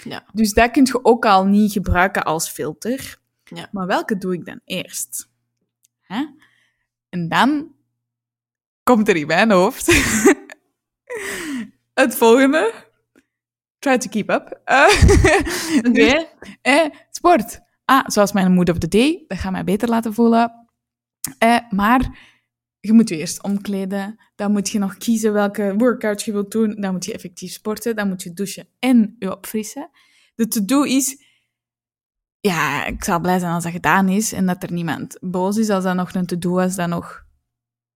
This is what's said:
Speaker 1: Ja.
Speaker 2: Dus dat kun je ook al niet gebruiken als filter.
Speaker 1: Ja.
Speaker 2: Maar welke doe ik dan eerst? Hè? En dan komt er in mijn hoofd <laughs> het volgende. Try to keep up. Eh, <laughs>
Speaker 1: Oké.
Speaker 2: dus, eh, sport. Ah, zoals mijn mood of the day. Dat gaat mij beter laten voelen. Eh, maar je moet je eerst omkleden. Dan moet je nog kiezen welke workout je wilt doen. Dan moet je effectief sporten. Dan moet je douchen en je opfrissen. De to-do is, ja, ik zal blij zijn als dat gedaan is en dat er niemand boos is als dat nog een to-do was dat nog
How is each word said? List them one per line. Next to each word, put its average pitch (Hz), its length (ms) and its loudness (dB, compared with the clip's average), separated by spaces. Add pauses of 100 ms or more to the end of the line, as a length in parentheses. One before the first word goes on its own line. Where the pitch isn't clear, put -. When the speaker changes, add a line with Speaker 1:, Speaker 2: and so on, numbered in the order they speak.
Speaker 1:
Ja. - 280 -14
Speaker 2:
Dus 208 200 0
dat 240 180 2
kun 269 140 4
je 247 200 0
ook 240 220 4
al 190 200 4
niet 208 260 4
gebruiken 185 520 0
als 160 260 -4
filter. 202 680 -8 (260)
Speaker 1:
Ja. 170 280 -16
Speaker 2:
Maar 185 140 -6
welke 233 320 -2
doe 185 160 -6
ik 165 100 -10
dan - 200 -16
eerst? - 640 -10 (720)
Hè? 226 240 -6 (840)
En 170 200 -6
dan 254 440 0 (1120)
komt 220 260 2
er 185 80 2
in 147 100 -4
mijn 185 240 2
hoofd 196 360 2
<laughs> 339 60 4 (2000)
het 262 220 0
volgende. 269 560 4 (1080)
Try 262 200 0
to - 120 -6
keep 196 200 -4
up. - 340 -4
Eh, 277 220 4
<laughs> 339 920 4
Speaker 1:
Oké. 233 120 2
Speaker 2:
dus, 254 340 4 (380)
eh, 294 240 2 (240)
sport. 320 500 0 (240)
Ah, 269 220 2
zoals 202 260 2
mijn 185 200 2
mood 180 180 4
of 170 80 -2
the 165 100 -4
day. 269 400 2
Dat 175 100 -8
gaat 190 140 -6
mij 175 120 -6
beter 214 240 -2
laten 226 260 -2
voelen. 233 540 0 (720)
Eh, 233 200 4 (120)
maar 220 480 0 (600)
je 208 120 0
moet 226 160 6
je 165 80 -6
eerst 165 260 -10
omkleden. 196 800 -6 (140)
Dan 208 180 -2
moet 202 180 0
je 220 80 -2
nog 196 180 -4
kiezen 220 360 0
welke 202 440 -2
workout 214 460 0
je 220 100 -8
wilt 202 180 -4
doen. 214 300 -2
Dan 190 120 -4
moet 175 120 -6
je - 80 -10
effectief 185 400 -14
sporten. 214 440 -6
Dan 208 120 -4
moet 185 140 -6
je 175 100 -14
douchen 190 360 -10 (100)
en 240 400 4
je 190 140 -8
opfrissen. - 580 -10 (440)
De 226 140 -2
to-do 240 340 0
is, - 420 -2 (1160)
ja, 151 460 -2
ik - 180 -10
zal 170 160 -2
blij 180 180 0
zijn 175 140 -2
als 170 120 -2
dat 170 80 -6
gedaan 175 360 2
is 202 240 0
en 185 140 -2
dat 180 160 -2
er 175 100 -10
niemand 170 480 -6
boos 185 360 -4
is 214 140 0
als 185 140 0
dat 185 100 -2
nog 180 200 -4
een 180 120 -2
to-do 175 260 -4
was 185 240 0
dat 175 120 -4
nog - 360 -10 (720)